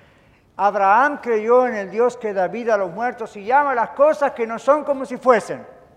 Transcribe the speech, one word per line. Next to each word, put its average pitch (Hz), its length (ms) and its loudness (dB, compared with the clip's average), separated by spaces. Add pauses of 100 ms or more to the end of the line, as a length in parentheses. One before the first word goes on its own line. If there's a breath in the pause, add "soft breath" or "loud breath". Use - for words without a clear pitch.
(580 soft breath)
"Abraham 202 680 2
creyó 233 440 2
en 233 80 -4
el 196 160 -8
Dios 240 260 0
que 214 160 -8
da 185 160 0
vida 226 260 -4
a 202 40 2
los 190 120 -4
muertos 220 460 -8
y 202 80 -16
llama 269 300 2
las 226 160 -2
cosas 294 420 2
que 233 140 -4
no 226 120 -8
son 285 240 2
como 277 220 -4
si 247 120 -10
fuesen". 185 480 0 (320)